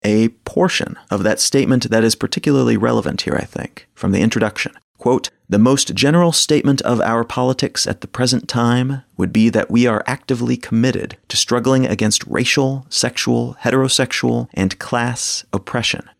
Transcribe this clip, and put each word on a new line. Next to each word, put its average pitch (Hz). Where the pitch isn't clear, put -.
A 107
portion -
of 98
that 107
statement 127
that 113
is 113
particularly 123
relevant 113
here, 71
I -
think, -
from -
the 98
introduction. 107
Quote, -
"The 104
most 131
general 170
statement 143
of 117
our 117
politics 127
at -
the -
present 123
time 123
would 92
be 110
that -
we 117
are 110
actively 123
committed 113
to -
struggling 127
against 107
racial, 135
sexual, 120
heterosexual, 123
and 95
class -
oppression -